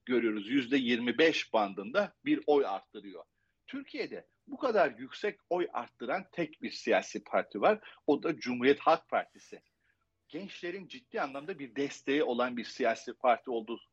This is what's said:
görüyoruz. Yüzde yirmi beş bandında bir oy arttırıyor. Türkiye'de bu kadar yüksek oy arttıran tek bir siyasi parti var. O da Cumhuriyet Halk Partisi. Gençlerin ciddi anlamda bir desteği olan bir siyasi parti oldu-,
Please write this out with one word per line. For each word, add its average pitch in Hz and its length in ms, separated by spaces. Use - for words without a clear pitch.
görüyoruz. 113 440
Yüzde 131 280
yirmi 120 400
beş 160 360
bandında 107 600
bir 143 220
oy 143 180
arttırıyor. 95 580
Türkiye'de 262 600
bu 277 100
kadar 208 400
yüksek 160 420
oy 175 240
arttıran 123 580
tek 156 300
bir 110 100
siyasi 101 520
parti 101 380
var. 214 180
O 147 160
da 160 160
Cumhuriyet 123 400
Halk - 300
Partisi. - 520
Gençlerin 180 580
ciddi 156 340
anlamda 147 380
bir 123 160
desteği 139 480
olan 123 340
bir 113 60
siyasi 113 500
parti 123 360
oldu-, 113 320